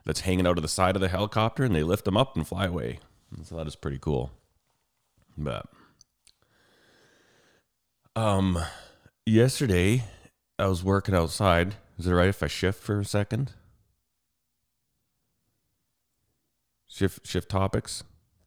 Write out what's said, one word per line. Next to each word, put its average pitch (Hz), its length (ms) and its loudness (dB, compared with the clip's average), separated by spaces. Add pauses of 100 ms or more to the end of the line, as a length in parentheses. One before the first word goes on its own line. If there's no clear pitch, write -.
that's - 180 -4
hanging 92 240 0
out 87 120 2
of 78 60 -2
the 76 40 -4
side 95 300 2
of 92 40 0
the 95 60 0
helicopter, 107 560 -2
and 123 100 0
they 76 100 2
lift 87 260 -2
'em 95 80 2
up 135 180 0
and 80 100 -2
fly 95 200 -4
away. 65 340 -6 (340)
And 82 140 -16
so 82 80 -14
that 80 120 -8
is 73 100 -12
pretty 69 220 -8
cool. 67 320 -4 (1080)
But, 65 280 -6 (2500)
um, 95 420 2 (640)
yesterday 110 800 4 (560)
I 98 80 0
was 90 160 -2
working 95 320 2
outside. 87 600 2 (220)
Is 85 80 -8
it 90 60 2
all 87 60 6
right 90 100 6
if 98 160 0
I 78 40 -2
shift - 360 -2
for 104 160 -2
a 101 60 -4
second? 110 480 -4 (3250)
Shift, - 380 -4
shift - 240 -6
topics? - 540 -2 (440)